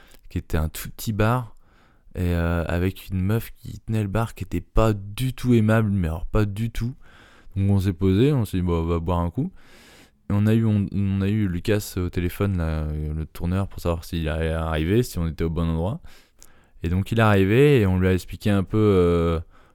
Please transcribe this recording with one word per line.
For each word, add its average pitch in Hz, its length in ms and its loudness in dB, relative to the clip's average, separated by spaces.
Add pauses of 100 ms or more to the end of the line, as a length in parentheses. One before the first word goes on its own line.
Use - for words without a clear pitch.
(280)
qui - 100 -6
était 82 200 -4
un 80 100 0
tout - 220 -12
petit - 220 -8
bar, 113 440 0 (600)
et, 87 180 0
euh, 85 320 0
avec 90 420 -2
une 92 140 -2
meuf 107 300 -2
qui - 280 -18
tenait 110 220 -4
le 104 60 -4
bar, 110 260 -2
qui - 100 -10
était 87 160 -4
pas 110 320 2
du 101 420 -6
tout 123 200 2
aimable, 110 360 4
mais 95 180 0
alors 80 180 -6
pas 107 180 2
du 104 260 -4
tout. 120 240 -4 (600)
Donc 98 140 2
on 98 80 4
s'est 95 140 0
posé, 95 400 2
on 127 120 0
s'est 95 140 -4
dit, 87 60 0
bon, 85 160 0
on 82 60 -2
va 85 120 0
boire 87 220 -2
un 85 100 -2
coup. 185 220 -4 (760)
Et - 20 -2
on 104 140 2
a 110 80 4
eu, 113 100 2
on, 107 280 2
on 98 280 0
a 98 80 0
eu 107 180 0
Lucas 98 500 -2
au 90 120 -2
téléphone, 92 480 -2
là, 80 300 -2 (280)
le 78 120 -6
tourneur, 92 420 -4
pour - 100 -16
savoir 85 260 -2
s'il 82 240 -4
allait 80 220 -2
arriver, 80 540 0
si - 140 -10
on 82 100 -2
était 80 160 -6
au 82 60 -2
bon 82 180 -2
endroit. 82 320 -4 (840)
Et 87 60 -4
donc 92 240 -2
il 113 60 0
est 113 40 6
arrivé 110 580 6
et 101 60 4
on 92 120 2
lui 92 100 4
a 95 60 4
expliqué 92 360 -4
un 98 140 2
peu, 110 140 -2
euh, 87 600 4 (360)